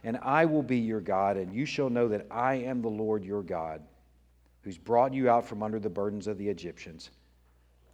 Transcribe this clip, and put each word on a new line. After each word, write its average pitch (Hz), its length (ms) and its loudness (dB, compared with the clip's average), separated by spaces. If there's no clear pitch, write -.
and 117 200 -4
I 147 220 6
will 156 180 2
be 123 160 2
your 110 220 0
God, 98 360 2
and 92 160 -4
you 127 120 -2
shall 143 240 -2
know 120 180 2
that 104 240 0
I 127 240 0
am 123 260 -4
the 113 80 -2
Lord 107 340 0
your 101 200 -4
God, 80 400 -6
who's 92 140 -12
brought 120 360 4
you 131 160 4
out 117 160 6
from 107 160 -8
under 107 180 -4
the 104 100 -4
burdens 101 360 -4
of 101 140 -6
the 101 100 -2
Egyptians. 87 640 -10